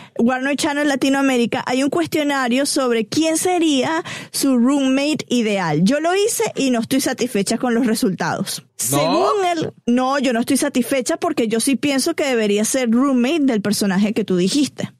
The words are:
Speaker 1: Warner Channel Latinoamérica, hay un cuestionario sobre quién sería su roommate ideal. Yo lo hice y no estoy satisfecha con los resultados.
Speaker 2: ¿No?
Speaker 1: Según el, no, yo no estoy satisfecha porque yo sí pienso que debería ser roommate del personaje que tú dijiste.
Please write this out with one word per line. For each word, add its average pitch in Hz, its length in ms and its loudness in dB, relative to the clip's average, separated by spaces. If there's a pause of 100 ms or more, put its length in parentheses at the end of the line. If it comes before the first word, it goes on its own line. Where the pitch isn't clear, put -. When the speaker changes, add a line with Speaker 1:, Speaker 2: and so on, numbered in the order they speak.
(180)
Speaker 1:
Warner 254 380 0
Channel 294 320 0
Latinoamérica, 269 800 0
hay 254 180 0
un 285 60 0
cuestionario 285 760 0
sobre 240 400 0
quién 320 320 0
sería 320 640 0 (300)
su 269 260 2
roommate 277 680 0
ideal. 196 560 0
Yo 269 160 2
lo 339 160 0
hice 427 280 0 (120)
y 269 140 0
no 233 100 0
estoy 269 200 -2
satisfecha 220 580 -2
con 247 160 -2
los 247 120 2
resultados. 190 800 -2 (260)
Speaker 2:
¿No? 139 80 2
Speaker 1:
Según 370 540 2
el, 320 200 -4 (140)
no, 254 320 0
yo 262 140 0
no 226 80 0
estoy 262 160 0
satisfecha 277 600 -2
porque 311 320 -2
yo 226 120 0
sí 277 160 0
pienso 285 380 0
que 311 120 -2
debería 214 380 2
ser 254 260 0
roommate 262 540 2
del 226 180 2
personaje 202 500 0
que 226 120 -2
tú 190 120 0
dijiste. 208 640 0